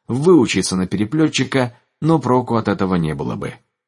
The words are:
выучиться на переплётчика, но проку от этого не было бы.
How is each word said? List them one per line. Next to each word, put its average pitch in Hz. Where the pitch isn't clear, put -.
выучиться 127
на 92
переплётчика, 131
но 156
проку 123
от 110
этого 95
не 80
было 62
бы. 60